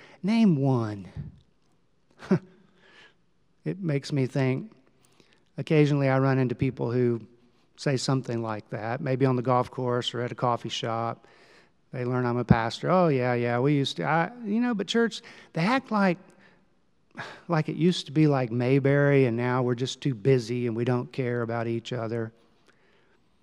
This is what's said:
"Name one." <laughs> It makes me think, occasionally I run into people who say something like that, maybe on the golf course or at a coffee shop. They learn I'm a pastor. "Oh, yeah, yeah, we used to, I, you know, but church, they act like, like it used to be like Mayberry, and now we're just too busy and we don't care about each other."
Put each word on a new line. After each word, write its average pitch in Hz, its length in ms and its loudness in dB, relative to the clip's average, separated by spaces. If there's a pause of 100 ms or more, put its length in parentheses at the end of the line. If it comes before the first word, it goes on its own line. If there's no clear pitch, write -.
(240)
"Name 208 320 4
one." 117 500 0 (1200)
<laughs> 190 120 2 (1300)
It 175 160 -6
makes 143 300 -4
me 135 140 2
think, 131 440 -2 (880)
occasionally 147 500 4
I 131 120 4
run 135 180 4
into 123 160 0
people 127 380 -2
who 120 280 0 (560)
say 143 200 -2
something 123 440 -2
like 110 300 -8
that, 117 300 -6
maybe 131 260 0
on 131 80 2
the 123 80 -2
golf 123 300 0
course 123 420 -4
or 120 60 -6
at 120 100 -4
a 110 60 -12
coffee 120 320 -2
shop. 117 580 -6 (680)
They 127 120 -6
learn 127 220 -2
I'm 120 100 0
a 123 80 -2
pastor. 117 440 2
"Oh, 175 200 4
yeah, 123 260 2
yeah, 120 240 0
we 139 160 2
used 139 220 -2
to, 170 80 -6
I, 160 260 0 (140)
you 214 160 -2
know, 247 120 -2
but 196 140 -4
church, 233 340 -2 (320)
they 160 100 -4
act 247 280 -2
like, 196 280 2 (1300)
like 160 200 0
it - 60 -4
used 175 320 0
to 147 60 -14
be 156 160 4
like 131 240 0
Mayberry, 135 720 4
and 117 120 0
now 123 260 0
we're 123 120 0
just 123 260 -6
too 139 140 -2
busy 120 540 0
and 113 80 -4
we 120 80 -2
don't 123 280 -2
care 120 300 -4
about 117 240 -4
each 117 260 -6
other." 113 400 -6 (1120)